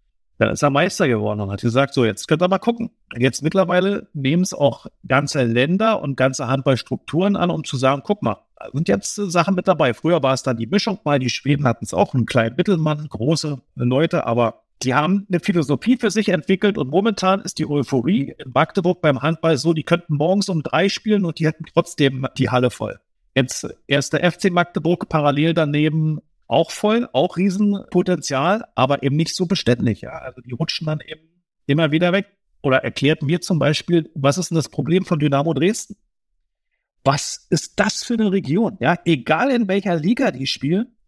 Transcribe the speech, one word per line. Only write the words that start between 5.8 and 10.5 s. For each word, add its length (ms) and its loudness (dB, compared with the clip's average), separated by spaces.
und 160 -6
ganze 300 0
Handballstrukturen 880 0
an, 160 0
um 140 -4
zu 120 -8
sagen, 280 0
„Guck 180 -4
mal, 220 -4
da 160 -16
sind 160 -2
jetzt 280 -2
Sachen 400 0
mit 100 -4
dabei.“ 280 2
Früher 280 0
war 120 2
es 100 -4
dann 120 -2